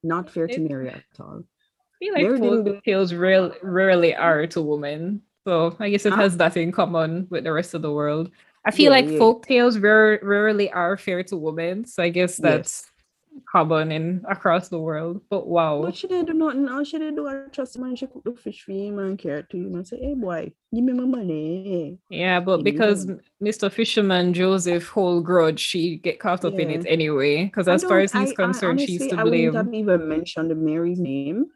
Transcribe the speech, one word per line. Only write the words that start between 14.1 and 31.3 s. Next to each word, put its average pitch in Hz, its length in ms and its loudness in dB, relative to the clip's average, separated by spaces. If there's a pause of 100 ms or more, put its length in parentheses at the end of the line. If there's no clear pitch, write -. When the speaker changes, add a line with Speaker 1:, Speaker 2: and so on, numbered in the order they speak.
Speaker 2:
across 185 420 0
the 170 100 -6
world. 160 500 -6
But 202 180 -4
wow. 160 360 2
Speaker 1:
But 185 120 -4
she 381 120 -12
didn't 359 200 -2
do 330 60 -4
nothing. 277 340 0
All 269 160 -4
she 294 160 -8
did 311 160 -6
do 294 80 -6
was 277 300 -10
trust 262 240 -8
him 247 60 -10
and 254 140 -8
she 269 100 -10
cooked - 180 -18
the 240 100 -6
fish - 280 -14
for - 100 -14
him 202 260 -8
and 196 180 -6
carrot - 340 -8
to 190 60 -10
him 180 180 -8
and 180 120 -10
say, 240 120 -14
"Hey, 269 160 -6
boy, 175 360 -6 (220)
give 233 100 0
me 254 100 0
my 247 120 -2
money." 180 960 -6 (100)
Speaker 2:
Yeah, 180 320 0
but 180 160 0
Speaker 1:
Give 156 80 -2
me 202 60 4
Speaker 2:
because 185 360 2
Speaker 1:
money. 190 120 -10 (200)
Speaker 2:
Mister 208 300 -2
Fisherman 190 640 2
Joseph 175 560 0
hold 180 360 2
grudge, 160 340 4
she 170 380 -2
get - 220 -6
caught 185 260 -2
up 190 140 -2
in 175 100 -2
Speaker 1:
Yeah. 151 100 -4
Speaker 2:
it 175 80 -8
anyway. 151 640 2
'Cause 185 180 0
Speaker 1:
I 180 80 6
Speaker 2:
as 359 80 2
far 208 160 4
Speaker 1:
don't, 196 60 6
Speaker 2:
as 196 60 -4
he's 269 180 0
Speaker 1:
I, - 20 -4
I - 40 -8
Speaker 2:
concerned, 185 460 0
she's 190 200 -2
Speaker 1:
honestly, 269 80 -4
Speaker 2:
to - 120 -2
Speaker 1:
I - 20 0
wouldn't 233 300 2
Speaker 2:
blame. 220 120 0
Speaker 1:
have 233 80 -6
even 185 360 2
mentioned 160 480 -4
Mary's 165 420 -2
name. 147 460 -2 (100)